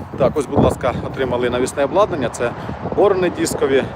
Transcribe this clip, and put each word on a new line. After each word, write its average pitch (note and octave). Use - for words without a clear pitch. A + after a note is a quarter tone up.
Так, C3
ось, C#3
будь C#3+
ласка, B2+
отримали B2
навісне B2
обладнання, D3+
це A#2+
борни F#3
дискові C#3+